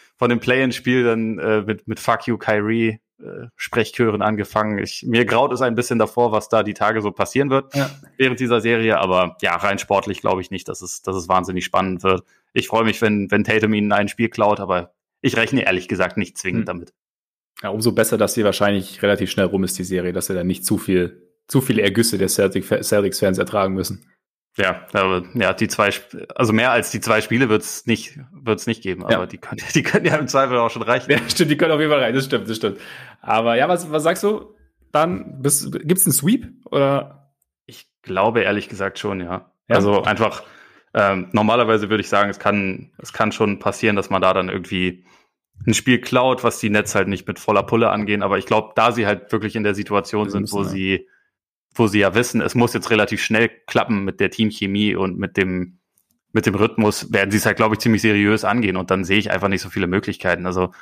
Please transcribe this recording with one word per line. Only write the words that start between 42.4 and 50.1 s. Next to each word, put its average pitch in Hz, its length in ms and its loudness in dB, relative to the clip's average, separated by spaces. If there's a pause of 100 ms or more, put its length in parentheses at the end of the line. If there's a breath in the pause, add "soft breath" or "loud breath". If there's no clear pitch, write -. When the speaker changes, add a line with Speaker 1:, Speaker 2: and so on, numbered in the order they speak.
Speaker 1:
es - 140 -20
kann 107 200 0
schon 104 260 0
passieren, 104 380 0
dass 95 140 -4
man 95 120 0
da 92 120 4
dann 92 140 -2
irgendwie 92 560 -4 (600 soft breath)
ein 117 80 4
Spiel 123 260 2
klaut, 127 420 2
was 117 160 0
die 113 120 -2
Nets 104 260 0
halt 98 120 2
nicht 98 200 -4
mit 101 100 -8
voller 101 240 2
Pulle 113 280 2
angehen, 104 320 -2
aber 95 160 2
ich 95 80 -6
glaub, 110 300 0
da 117 160 4
sie 110 140 -2
halt 101 260 -2
wirklich 107 240 -2
in 107 60 -4
der 101 120 0
Situation 104 520 -2